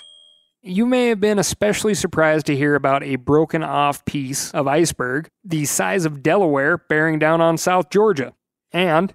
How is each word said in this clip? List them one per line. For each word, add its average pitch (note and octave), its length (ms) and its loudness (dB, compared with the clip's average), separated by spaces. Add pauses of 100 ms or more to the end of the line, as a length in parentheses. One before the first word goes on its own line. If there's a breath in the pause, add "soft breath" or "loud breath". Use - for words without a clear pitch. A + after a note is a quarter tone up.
(640)
You G3 220 -2
may B3 240 0
have A3 120 -2
been G#3 180 0
especially G3+ 560 0
surprised D#3 520 0
to D3 100 0
hear D3 180 2
about C#3 280 0
a C#3 140 -6
broken D3+ 460 0
off C#3+ 420 -2
piece C#3 460 -6
of C#3+ 180 -2
iceberg D3+ 600 -2 (120)
the D#3+ 220 -4
size F#3+ 400 -2
of D3 180 -6
Delaware D#3 540 2
bearing D#3 420 0
down D#3 220 2
on E3 160 2
South F3+ 320 0
Georgia, F#3 460 2 (360)
and F3 440 0